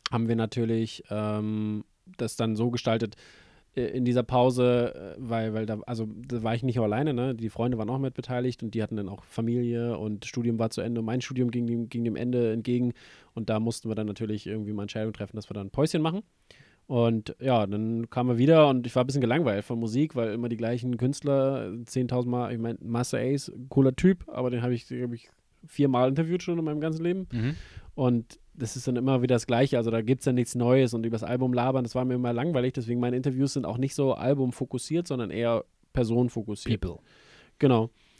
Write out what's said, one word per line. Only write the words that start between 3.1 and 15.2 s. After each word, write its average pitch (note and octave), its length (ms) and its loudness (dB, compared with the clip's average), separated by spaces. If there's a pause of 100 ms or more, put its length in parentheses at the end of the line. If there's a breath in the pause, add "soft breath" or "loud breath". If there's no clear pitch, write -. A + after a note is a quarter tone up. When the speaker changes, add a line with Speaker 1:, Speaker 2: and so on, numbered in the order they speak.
Speaker 1:
äh, B2+ 120 -2
in B2+ 180 -2
dieser B2 180 2
Pause, B2 920 2
äh, G#2+ 40 -14
weil, A2+ 340 -2
weil A2 120 -2
da, G#2+ 200 -4
also A2+ 200 -4 (220)
da A#2 160 -4
war A2+ 100 0
ich A#2 80 -4
nicht B2+ 160 0
alleine, A#2 360 2
ne? B2 200 -2
Die A2+ 140 -4
Freunde A#2+ 300 -2
waren G#2+ 120 -4
auch C3 80 -2
mit C3+ 160 -4
beteiligt B2 480 -4
und A2+ 120 -6
die A2 80 0
hatten G#2+ 140 -4
dann G2+ 120 -4
auch G2 160 -12
Familie A#2 720 -2
und G#2+ 280 -6
Studium A#2 320 0
war A2+ 120 2
zu - 100 -6
Ende A2+ 200 -2
und A2+ 60 -2
mein B2 160 -2
Studium B2 280 0
ging A#2+ 160 -2
dem, A#2 220 -2
ging A#2 160 -4
dem A2 120 0
Ende A#2+ 360 0
entgegen B2 400 0 (420 loud breath)
und A2+ 160 -6
da A2 100 2
mussten A2+ 280 -4
wir A2 80 -2
dann G#2+ 100 -2
natürlich G#2 400 -4
irgendwie G#2+ 260 -6
mal G#2 100 -4
Entscheidungen A2 320 -4
treffen, - 220 -10